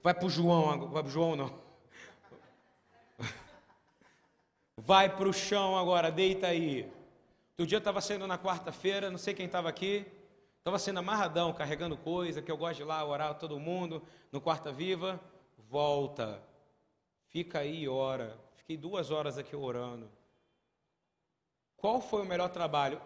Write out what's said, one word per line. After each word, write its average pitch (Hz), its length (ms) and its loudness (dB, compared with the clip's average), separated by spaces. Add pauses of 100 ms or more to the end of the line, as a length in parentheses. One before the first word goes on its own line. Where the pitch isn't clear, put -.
Vai 180 120 6
pro 180 160 0
João 165 400 6
ag-, 139 180 0
vai 156 140 -2
pro 135 80 -4
João 160 280 2
não. 131 260 -6 (1500)
<laughs> - 1600 -16
Vai 190 400 8
pro 196 160 2
chão 190 460 2
agora, 175 340 4
deita 190 360 2
aí. 160 440 0 (600)
Outro 170 140 0
dia 202 120 2
eu 208 40 2
tava 196 200 0
saindo 190 260 -2
na 180 100 -2
quarta-feira, 185 720 -2
não 180 80 -6
sei 202 160 -4
quem 190 140 -4
tava 175 220 -2
aqui, 196 360 -2 (600)
tava 185 120 0
sendo 190 220 -2
amarradão, 175 540 2
carregando 151 420 -4
coisa, 165 460 -4
que 170 100 -8
eu 151 60 -2
gosto 165 180 -4
de 139 60 -12
ir 147 40 -10
lá 156 200 -2
orar 151 320 -2
todo 151 200 -8
mundo, 160 460 -4 (300)
no 143 80 -6
Quarta 156 280 -2
Viva. 180 480 -2 (400)
Volta, 135 880 -2 (840)
fica 170 300 -4
aí 151 240 -4
e 139 40 -2
ora. 127 500 -2 (200)
Fiquei - 180 -8
duas 160 360 -4
horas 151 260 -2
aqui 139 180 -10
orando. 123 560 -6 (1600)
Qual 220 240 2
foi 208 220 0
o 196 40 -2
melhor 180 220 0
trabalho? 151 580 0